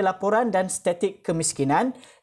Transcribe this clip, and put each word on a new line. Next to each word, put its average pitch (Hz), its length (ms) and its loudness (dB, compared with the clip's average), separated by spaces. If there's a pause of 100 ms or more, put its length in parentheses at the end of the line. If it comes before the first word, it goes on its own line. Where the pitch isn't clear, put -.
laporan 208 480 0
dan 185 160 0
statik 185 560 -4
kemiskinan. 165 720 0 (260)